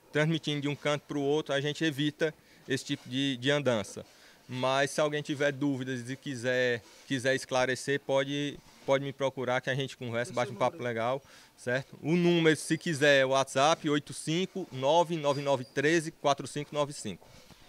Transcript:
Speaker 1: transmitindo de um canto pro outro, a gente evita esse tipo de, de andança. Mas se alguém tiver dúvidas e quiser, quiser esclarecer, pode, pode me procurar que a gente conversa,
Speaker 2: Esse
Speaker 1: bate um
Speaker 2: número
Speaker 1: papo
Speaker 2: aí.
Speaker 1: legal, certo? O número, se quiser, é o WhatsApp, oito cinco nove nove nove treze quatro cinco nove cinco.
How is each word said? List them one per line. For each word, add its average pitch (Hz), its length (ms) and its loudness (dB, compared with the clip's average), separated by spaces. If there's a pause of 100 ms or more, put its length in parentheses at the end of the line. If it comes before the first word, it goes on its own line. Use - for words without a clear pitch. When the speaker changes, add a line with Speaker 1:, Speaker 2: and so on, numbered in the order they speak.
(120)
Speaker 1:
transmitindo 151 480 0
de 139 80 -2
um 143 80 -2
canto 147 320 -2
pro 143 140 -4
outro, 147 320 0
a 139 80 2
gente 147 200 -4
evita 151 520 0 (340)
esse 131 160 -2
tipo - 240 -6
de, 135 300 -2
de 127 120 0
andança. 127 540 0 (420)
Mas 131 440 0
se - 100 -2
alguém 151 220 0
tiver 143 300 -2
dúvidas 131 580 -4
e 135 60 -6
quiser, 127 680 -2 (240)
quiser 131 280 0
esclarecer, 131 680 0
pode, 139 580 -2 (280)
pode 139 180 4
me 139 80 -6
procurar 127 480 -2
que - 80 -6
a 131 60 0
gente 135 200 -4
conversa, 120 360 -4
Speaker 2:
Esse 120 40 -12
Speaker 1:
bate 123 160 0
um 120 40 -10
Speaker 2:
número 123 160 2
Speaker 1:
papo 170 120 -12
Speaker 2:
aí. 123 60 -2
Speaker 1:
legal, 120 340 -2 (320)
certo? - 480 -6
O 160 140 0
número, 170 400 6
se - 220 -2
quiser, 143 420 4
é 131 60 4
o 131 40 -2
WhatsApp, 139 600 2
oito 147 240 -2
cinco 180 580 -4
nove 160 440 2
nove 143 260 0
nove 139 220 0
treze 156 460 0
quatro 139 360 -2
cinco 147 280 -10
nove 147 200 -2
cinco. - 340 -12 (400)